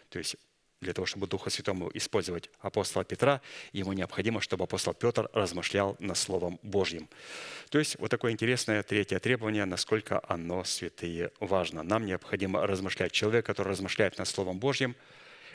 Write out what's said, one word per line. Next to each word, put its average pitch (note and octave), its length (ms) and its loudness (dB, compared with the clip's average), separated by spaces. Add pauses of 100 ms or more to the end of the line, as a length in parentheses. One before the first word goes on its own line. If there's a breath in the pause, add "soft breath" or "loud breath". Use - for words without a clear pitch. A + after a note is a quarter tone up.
То F#2 100 -8
есть - 160 -4 (460)
для F2+ 120 -4
того, F#2 120 -2
чтобы G2 220 -2
Духа F#2+ 220 -2
Святому F#2 440 -2
использовать F2+ 560 -2 (100)
апостола G2 460 0
Петра, C3 360 2 (300 loud breath)
ему F#2+ 220 -2
необходимо, G2 480 0
чтобы F#2 240 -2
апостол F#2 280 -2
Петр A#2 400 2
размышлял G2 640 2
над F#2 180 -4
Словом F2+ 440 0
Божьим. F2 480 0 (600 loud breath)
То D3 100 4
есть - 200 0
вот A2 120 -4
такое A#2 220 2
интересное A2+ 500 2
третье G2 360 2
требование, A2 460 2
насколько G2 600 0
оно, F2 360 -2
святые, E2+ 760 -4
важно. F2+ 440 0
Нам G#2+ 220 0
необходимо F#2+ 600 0
размышлять. F#2 460 0
Человек, A2 320 4
который G2 240 0
размышляет F#2+ 480 2
над F#2 100 -2
Словом F#2 320 -2
Божьим, C3+ 360 0 (600 loud breath)